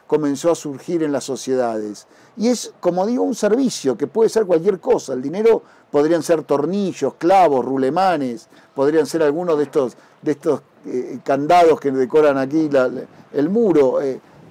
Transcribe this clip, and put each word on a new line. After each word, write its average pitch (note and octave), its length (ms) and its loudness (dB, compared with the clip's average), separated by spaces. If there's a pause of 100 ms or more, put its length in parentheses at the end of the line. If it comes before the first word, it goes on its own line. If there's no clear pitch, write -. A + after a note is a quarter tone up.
comenzó D3+ 440 0
a E3 40 2
surgir D#3+ 480 -6
en D3+ 100 -2
las - 120 -4
sociedades. A#2 840 -4 (300)
Y G#3+ 120 -2
es, A#3 320 -4
como F#3 260 -2
digo, B3 160 -2
un C#4 120 -4
servicio G#3 640 0
que C#3+ 100 -4
puede A3 220 0
ser A3 160 0
cualquier F3 340 0
cosa. D#3+ 360 -2
El B2+ 80 -6
dinero G3+ 400 0 (280)
podrían D#3 320 2
ser D#3+ 200 0
tornillos, D3+ 720 -2
clavos, E3 500 4
rulemanes, C3+ 840 -2 (260)
podrían D3 320 2
ser D#3+ 160 -2
algunos D#3 340 0
de D3 80 0
estos, C#3 320 -2 (260)
de D3+ 100 -2
estos, C#3+ 300 -2 (240)
eh, - 380 -8
candados D3+ 560 4
que C#3+ 100 -2
decoran C3+ 480 2
aquí D3 320 -2
la, C3 180 2
la, B2 140 -8 (300)
el C#3+ 180 -2
muro. D#3 500 2
Eh, C3 200 -6 (300)